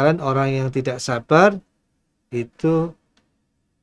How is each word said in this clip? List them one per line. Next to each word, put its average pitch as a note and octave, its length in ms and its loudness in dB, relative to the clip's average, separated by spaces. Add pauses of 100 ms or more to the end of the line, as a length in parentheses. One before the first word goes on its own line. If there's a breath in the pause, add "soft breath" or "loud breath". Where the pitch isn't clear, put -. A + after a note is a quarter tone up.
lain, E3 160 0
orang C3+ 320 0
yang C3 160 -2
tidak B2+ 320 -4
sabar D#3 560 2 (720)
itu D#3+ 640 -4 (880)